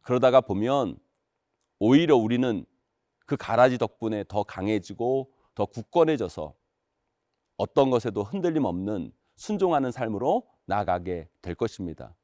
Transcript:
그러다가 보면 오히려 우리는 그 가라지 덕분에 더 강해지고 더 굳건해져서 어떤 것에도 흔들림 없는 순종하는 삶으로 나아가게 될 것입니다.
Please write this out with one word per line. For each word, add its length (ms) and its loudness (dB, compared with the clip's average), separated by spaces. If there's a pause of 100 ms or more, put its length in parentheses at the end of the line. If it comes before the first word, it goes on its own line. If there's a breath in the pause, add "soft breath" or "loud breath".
그러다가 400 4
보면 580 -2 (800)
오히려 380 6
우리는 480 0 (600)
그 100 -4
가라지 420 2
덕분에 500 -4
더 140 -4
강해지고 880 -4 (220)
더 120 -2
굳건해져서 880 -2 (1000)
어떤 340 2
것에도 320 0
흔들림 420 -2
없는 480 -4 (240)
순종하는 540 0
삶으로 580 -2 (160)
나아가게 640 -4 (140)
될 120 -8
것입니다. 680 -8